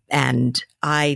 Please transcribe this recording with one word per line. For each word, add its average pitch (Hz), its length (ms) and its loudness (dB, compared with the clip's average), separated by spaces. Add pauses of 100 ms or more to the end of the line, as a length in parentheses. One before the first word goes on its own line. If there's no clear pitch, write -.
And 127 520 0 (220)
I 147 320 0